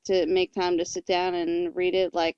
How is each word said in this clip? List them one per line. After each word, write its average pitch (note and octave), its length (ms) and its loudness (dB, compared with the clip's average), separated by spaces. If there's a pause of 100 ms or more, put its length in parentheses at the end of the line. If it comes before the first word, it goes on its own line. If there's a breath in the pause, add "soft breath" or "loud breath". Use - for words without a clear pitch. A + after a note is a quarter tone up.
to F#3 220 2
make F#3 260 0
time F3+ 240 0
to F3 80 0
sit F3 200 -8
down F3+ 280 0
and E3+ 420 -2
read F3+ 200 0
it, F#3 180 0
like, E3 240 0